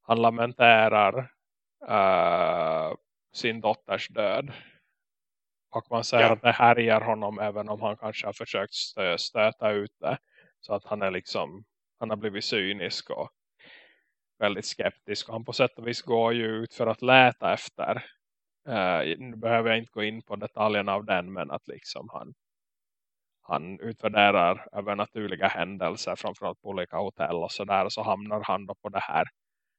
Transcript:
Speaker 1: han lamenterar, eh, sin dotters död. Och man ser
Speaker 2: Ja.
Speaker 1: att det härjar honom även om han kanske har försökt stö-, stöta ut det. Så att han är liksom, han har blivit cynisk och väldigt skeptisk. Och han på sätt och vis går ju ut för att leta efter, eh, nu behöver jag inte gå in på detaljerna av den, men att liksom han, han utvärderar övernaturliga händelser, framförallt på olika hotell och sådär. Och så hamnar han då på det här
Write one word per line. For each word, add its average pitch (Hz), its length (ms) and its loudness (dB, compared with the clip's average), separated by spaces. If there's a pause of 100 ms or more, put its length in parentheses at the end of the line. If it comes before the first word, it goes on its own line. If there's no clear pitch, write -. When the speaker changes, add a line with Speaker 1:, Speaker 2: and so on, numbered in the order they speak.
Speaker 1:
han 113 200 0
lamenterar, 117 1080 4 (560)
eh, 85 1080 2 (400)
sin 113 280 -4
dotters 107 460 -4
död. 110 440 -2 (1200)
Och 113 200 -6
man 113 120 0
ser 120 180 4
Speaker 2:
Ja. 117 120 8
Speaker 1:
att 110 80 0
det 120 100 -2
härjar 117 500 6
honom 107 380 -2
även 104 300 -4
om 104 120 -8
han 107 160 -4
kanske 110 300 -8
har 101 60 -4
försökt 104 400 -6
stö-, 90 440 -2
stöta 107 540 0
ut 101 280 -4
det. - 180 -2 (420)
Så - 140 -8
att 101 120 -6
han 104 160 -6
är 95 100 0
liksom, 90 520 -6 (360)
han 113 100 -8
har 107 80 -4
blivit 104 280 -6
cynisk 98 640 -4
och - 200 -6 (1080)
väldigt 101 260 -2
skeptisk. - 640 -6
Och 113 60 -10
han 113 100 -10
på 120 80 -8
sätt - 260 0
och 113 80 -12
vis 120 140 -6
går 117 320 2
ju 117 120 -2
ut 110 280 -6
för 117 140 -2
att 110 140 -2
leta 123 520 6
efter, - 420 -4 (720)
eh, 90 520 0
nu 123 160 -14
behöver 113 340 0
jag 113 80 2
inte 117 140 -8
gå 107 120 -6
in 110 180 -6
på - 140 -12
detaljerna 104 580 -2
av 104 120 -4
den, 92 280 -2
men 78 180 -8
att - 160 -8
liksom - 460 -14
han, 62 200 -14 (1080)
han 85 380 -6
utvärderar 101 920 4
övernaturliga 101 760 -4
händelser, 90 680 -4
framförallt 90 460 -8
på - 80 -12
olika 90 280 -6
hotell 87 380 -4
och 85 160 -4
sådär. 98 340 0
Och 104 80 -6
så 110 100 -6
hamnar 104 400 -4
han 98 220 -4
då 98 100 -10
på - 140 -14
det 98 100 -6
här - 280 -2 (520)